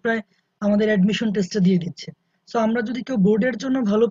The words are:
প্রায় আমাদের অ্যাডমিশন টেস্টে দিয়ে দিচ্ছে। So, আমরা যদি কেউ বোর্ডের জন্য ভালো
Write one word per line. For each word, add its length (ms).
প্রায় 180
আমাদের 260
অ্যাডমিশন 440
টেস্টে 320
দিয়ে 160
দিচ্ছে। 260
So, 60
আমরা 240
যদি 180
কেউ 180
বোর্ডের 380
জন্য 140
ভালো 200